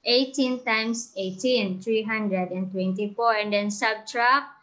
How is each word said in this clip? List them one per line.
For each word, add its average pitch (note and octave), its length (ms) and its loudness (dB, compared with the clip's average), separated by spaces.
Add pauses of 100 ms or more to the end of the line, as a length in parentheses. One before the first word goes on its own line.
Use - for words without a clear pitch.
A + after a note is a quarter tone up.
Eighteen B3+ 600 2
times A3+ 500 -2
eighteen, F#3+ 640 0
three A3 240 0
hundred G#3 480 -2
and F#3 200 -4
twenty-four, G#3 640 0
and G#3 180 0
then G#3 180 0
subtract A#3 800 0 (120)